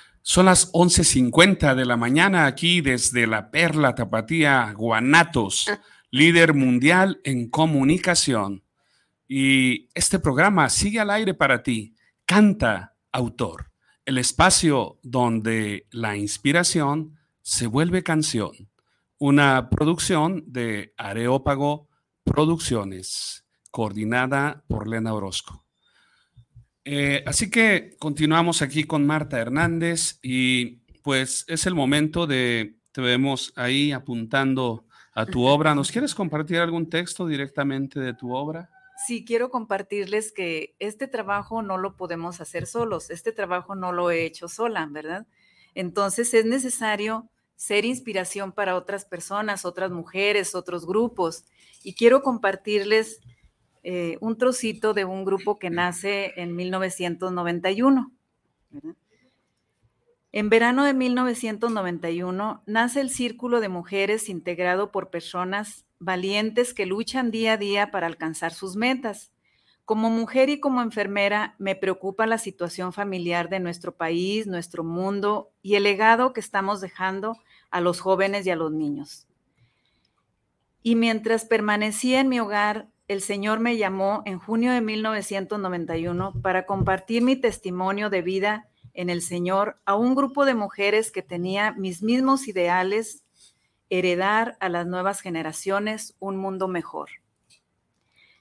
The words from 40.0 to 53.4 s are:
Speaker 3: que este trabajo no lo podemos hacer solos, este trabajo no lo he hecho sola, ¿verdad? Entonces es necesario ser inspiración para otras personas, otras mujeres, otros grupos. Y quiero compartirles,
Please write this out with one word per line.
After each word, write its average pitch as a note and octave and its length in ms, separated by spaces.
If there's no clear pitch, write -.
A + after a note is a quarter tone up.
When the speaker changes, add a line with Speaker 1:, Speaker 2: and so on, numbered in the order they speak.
Speaker 3:
que E3 480
este G#3+ 300
trabajo G#3 540
no F#3+ 160
lo F#3+ 180
podemos E3+ 440
hacer D#3+ 260
solos, A3 440
este E3+ 220
trabajo F3+ 420
no F#3 180
lo F3 200
he E3 120
hecho D#3+ 220
sola, G#3 420
¿verdad? D#3 380
Entonces F#3+ 580
es A3+ 120
necesario A3+ 840
ser G#3 280
inspiración G3 680
para F#3+ 240
otras F#3+ 280
personas, G3 600
otras F3+ 260
mujeres, F#3+ 640
otros F3 320
grupos. G3 580
Y F#3+ 120
quiero B3 280
compartirles, G#3 1000